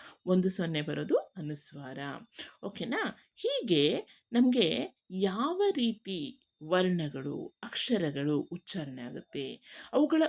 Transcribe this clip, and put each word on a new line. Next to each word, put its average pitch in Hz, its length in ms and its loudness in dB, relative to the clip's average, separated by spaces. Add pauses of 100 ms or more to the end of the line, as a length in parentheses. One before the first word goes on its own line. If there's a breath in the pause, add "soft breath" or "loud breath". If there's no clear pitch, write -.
(260 loud breath)
ಒಂದು 185 240 4
ಸೊನ್ನೆ 165 320 0
ಬರೋದು 151 360 0
ಅನುಸ್ವಾರ. 143 800 -8 (640 loud breath)
ಓಕೆನಾ? 294 540 -4 (180 soft breath)
ಹೀಗೆ 247 680 2 (280 soft breath)
ನಮ್ಗೆ 240 640 2 (140)
ಯಾವ 208 500 0 (140)
ರೀತಿ 196 640 -4 (240)
ವರ್ಣಗಳು, 156 1000 0
ಅಕ್ಷರಗಳು 147 760 0
ಉಚ್ಚಾರಣೆ 143 600 -8
ಆಗುತ್ತೆ, 131 600 -8 (320 loud breath)
ಅವುಗಳ 311 360 4